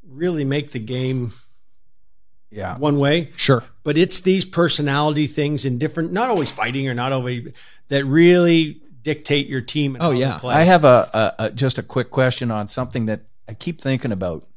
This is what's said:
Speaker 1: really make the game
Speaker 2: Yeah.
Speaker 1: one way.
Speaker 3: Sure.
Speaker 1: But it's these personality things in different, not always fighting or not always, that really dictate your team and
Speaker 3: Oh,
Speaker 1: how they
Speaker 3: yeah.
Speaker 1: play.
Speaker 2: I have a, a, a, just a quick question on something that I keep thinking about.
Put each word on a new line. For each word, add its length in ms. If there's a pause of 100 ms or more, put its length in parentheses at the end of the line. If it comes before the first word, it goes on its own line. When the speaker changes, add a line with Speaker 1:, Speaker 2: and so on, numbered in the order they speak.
Speaker 1:
really 380
make 260
the 80
game 540 (1160)
Speaker 2:
Yeah. 280
Speaker 1:
one 220
way. 360
Speaker 3:
Sure. 280 (200)
Speaker 1:
But 140
it's 220
these 260
personality 840
things 380
in 120
different, 360
not 160
always 220
fighting 360
or 60
not 180
always, 400 (380)
that 160
really 760 (200)
dictate 460
your 140
team 340
and 80
Speaker 3:
Oh, 40
Speaker 1:
how 60
they 60
Speaker 3:
yeah. 180
Speaker 1:
play. 180
Speaker 2:
I 80
have 220
a, 240 (300)
a, 60
a, 60
just 260
a 60
quick 280
question 400
on 160
something 400
that 140 (280)
I 40
keep 280
thinking 300
about. 460